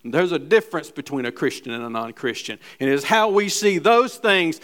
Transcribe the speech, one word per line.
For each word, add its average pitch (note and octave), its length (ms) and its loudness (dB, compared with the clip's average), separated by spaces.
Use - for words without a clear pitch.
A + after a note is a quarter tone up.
There's E3 280 0
a D#3 80 -2
difference F3 500 0
between C#3 360 -8
a A#2+ 40 -4
Christian B2+ 420 -6
and A#2 120 -8
a A#2 40 -10
non-Christian. A2+ 680 -8
And C3+ 100 0
it's C#3 140 2
how A3 240 4
we G3+ 200 2
see G3 300 0
those A#3 380 4
things F3+ 480 0